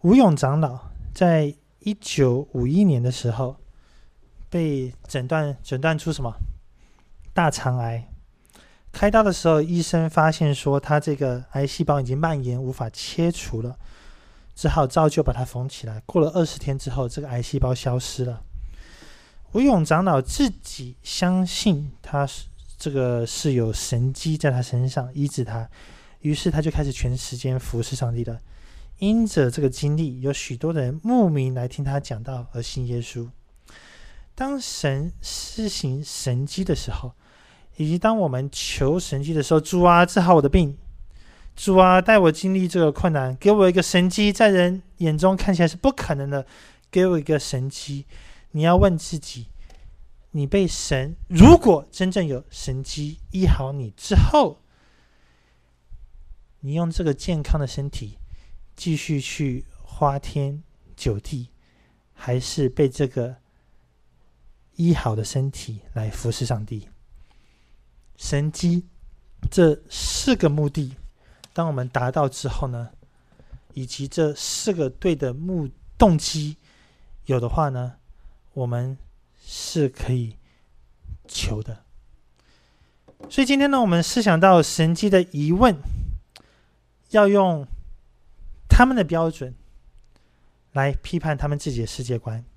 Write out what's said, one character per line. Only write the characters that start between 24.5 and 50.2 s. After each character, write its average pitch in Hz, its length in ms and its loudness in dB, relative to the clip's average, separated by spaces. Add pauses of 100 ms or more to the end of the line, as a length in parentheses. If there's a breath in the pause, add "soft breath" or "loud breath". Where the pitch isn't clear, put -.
他 127 100 0
身 123 260 -2
上 127 240 -6
医 143 140 -2
治 135 160 -4
他， 113 260 -8 (520 soft breath)
于 151 120 -2
是 151 160 -2
他 151 140 0
就 156 80 0
开 151 140 0
始 139 80 -4
全 127 260 -2
时 - 180 -10
间 127 220 -4
服 117 240 -6
侍 127 140 -6
上 120 180 -4
帝 120 80 -4
了。 117 180 -8 (580 soft breath)
因 220 280 2
着 139 240 2
这 156 100 -6
个 139 80 2
经 143 280 -2
历， 131 240 -4
有 139 120 -2
许 - 240 -8
多 156 160 -4
人 147 300 -4
慕 233 260 4
名 131 240 0
来 127 140 -4
听 139 180 -8
他 139 140 -2
讲 117 240 -8
道 123 300 -10
而 117 100 -8
信 123 240 -6
耶 120 140 -4
稣。 117 280 -10 (1080 soft breath)
当 269 240 -6
神 147 600 -4
施 - 480 -8
行 139 360 -6
神 131 420 -4
迹 - 180 -6
的 170 120 0
时 - 160 -8
候， - 200 -8 (640 soft breath)
以 151 120 -2
及 170 100 0
当 220 180 2
我 185 120 0
们 131 240 -4
求 151 480 -2
神 139 200 -6
迹 156 140 -4
的 151 80 2
时 151 100 0
候 160 80 6
，“主 175 220 0
啊， 175 240 8
治 185 140 0
好 175 160 6
我 151 40 8
的 139 80 4
病。 143 300 2 (800 soft breath)
主 190 200 2
啊， 185 240 10
带 214 160 6
我 180 140 8
经 185 240 -2
历 185 140 0
这 175 100 -2
个 156 140 4
困 170 200 0
难， 131 240 -2
给 196 140 4
我 202 180 6
一 180 40 4
个 180 100 2
神 180 260 2
迹， 208 240 2
在 214 160 6
人 185 320 4 (180)
眼 156 200 0
中 185 180 4
看 202 160 2
起 170 80 2
来 170 60 6
是 160 100 -2
不 175 140 2
可 - 240 -6
能 139 160 -6
的， 139 160 -4 (420 soft breath)
给 185 160 2
我 180 140 2
一 147 40 -2
个 156 140 0
神 135 320 -4
迹。” 139 380 -10 (460 soft breath)
你 151 100 0
要 170 140 6
问 185 200 6
自 156 220 -8
己， - 300 -14 (840 soft breath)